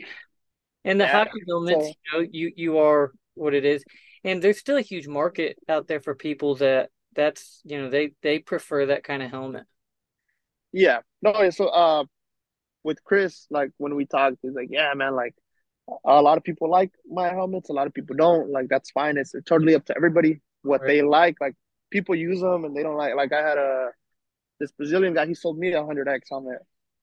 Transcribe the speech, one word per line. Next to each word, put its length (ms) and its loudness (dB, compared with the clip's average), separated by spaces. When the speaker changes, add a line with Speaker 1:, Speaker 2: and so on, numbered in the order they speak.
Speaker 1:
and 160 0
the 60 4
Speaker 2:
Yeah, 60 2
Speaker 1:
hockey 360 0
helmets, 400 0
Speaker 2:
so 60 -12
Speaker 1:
you 60 -2
know, 120 -2
you, 240 -8
you 240 -2
are 320 4
what 180 -4
it 120 0
is. 180 0
And 180 -4
there's 180 2
still 180 -2
a 40 0
huge 260 -12
market 500 -4
out 180 -2
there 140 -6
for 140 -8
people 400 -4
that, 340 0
that's, 480 -4
you 160 -10
know, 100 -8
they, 320 -2
they 180 0
prefer 480 -4
that 160 -2
kind 180 -8
of 80 -10
helmet. 360 -12
Speaker 2:
Yeah. 280 4
No, 200 4
yeah, 100 6
so, 160 -2
uh, 380 4
with 200 -6
Chris, 460 0
like, 280 -2
when 180 -6
we 100 -4
talked, 360 0
he's 120 -8
like, 180 -8
"Yeah, 240 0
man, 200 -2
like, 200 -4
a 160 8
lot 160 6
of 60 -4
people 260 -4
like 220 2
my 200 -4
helmets, 400 -6
a 40 -6
lot 140 -2
of 60 -10
people 220 -10
don't. 360 4
Like, 180 -2
that's 220 -2
fine. 260 0
It's 160 -4
totally 300 4
up 100 -2
to 100 -4
everybody 460 2
what 180 0
Speaker 1:
Right. 60 -2
Speaker 2:
they 140 4
like. 400 4
Like, 140 -4
people 240 -2
use 280 -4
'em 220 -2
and 100 -10
they 80 -4
don't 140 -4
like." 180 -2
Like, 180 0
I 140 0
had 100 0
a, 340 -2
this 140 -6
Brazilian 400 0
guy, 140 0
he 80 -6
sold 220 -6
me 160 -2
a 120 -2
hundred 240 -6
X 200 -6
helmet. 300 -10